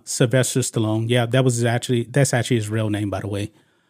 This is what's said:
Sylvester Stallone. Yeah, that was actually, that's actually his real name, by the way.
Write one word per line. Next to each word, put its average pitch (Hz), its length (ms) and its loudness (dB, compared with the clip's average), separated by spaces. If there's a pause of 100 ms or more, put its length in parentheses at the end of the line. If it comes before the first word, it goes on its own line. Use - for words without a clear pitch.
Sylvester 127 560 2
Stallone. 113 480 -2
Yeah, 120 160 2
that 127 180 2
was 120 220 0
actually, 120 380 0
that's 135 300 2
actually 123 220 0
his 107 140 -2
real 110 200 -2
name, 104 200 -2
by 95 100 -4
the 101 80 -8
way. 101 240 -6 (380)